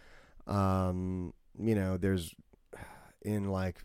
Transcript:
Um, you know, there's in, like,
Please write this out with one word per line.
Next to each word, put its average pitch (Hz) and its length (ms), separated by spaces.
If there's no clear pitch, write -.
Um, 92 880
you 113 160
know, 95 220
there's 90 400
in, 104 200
like, 92 400